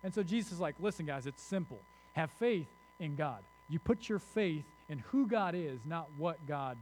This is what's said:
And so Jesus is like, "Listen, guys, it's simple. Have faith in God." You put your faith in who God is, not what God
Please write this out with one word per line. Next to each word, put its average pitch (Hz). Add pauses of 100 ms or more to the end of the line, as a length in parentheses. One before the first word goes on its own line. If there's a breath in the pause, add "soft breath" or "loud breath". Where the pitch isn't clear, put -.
And 190
so 214
Jesus 202
is 175
like, 156
"Listen, 190
guys, 139
it's 139
simple. 165 (340 loud breath)
Have 156
faith 226 (320 loud breath)
in 147
God." 131 (260 loud breath)
You 156
put 233
your 208
faith 165 (240 loud breath)
in 147
who 262
God 196
is, 135
not 160
what 160
God 139